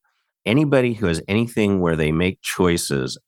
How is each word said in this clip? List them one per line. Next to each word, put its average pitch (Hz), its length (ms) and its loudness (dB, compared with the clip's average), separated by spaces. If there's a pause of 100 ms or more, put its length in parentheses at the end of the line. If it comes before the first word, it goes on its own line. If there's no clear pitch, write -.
(440)
anybody 131 500 0
who 104 120 -2
has 80 220 0
anything 104 520 0
where 85 140 2
they 78 160 0
make 87 320 -2
choices 78 760 -2 (120)